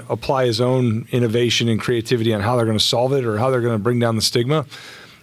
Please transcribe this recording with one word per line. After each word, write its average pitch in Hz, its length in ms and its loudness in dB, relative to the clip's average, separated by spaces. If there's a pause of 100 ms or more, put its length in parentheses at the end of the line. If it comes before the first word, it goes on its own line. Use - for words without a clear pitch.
apply 131 360 0
his 117 160 0
own 123 500 0
innovation 120 560 0
and 110 140 0
creativity 117 520 0
on 104 80 0
how 117 140 0
they're 117 100 2
gonna 110 140 0
solve 120 340 0
it 135 120 0
or 107 120 0
how 123 120 2
they're 127 120 2
gonna 117 180 0
bring 120 200 0
down 117 160 2
the 107 60 -2
stigma, 131 440 0 (580)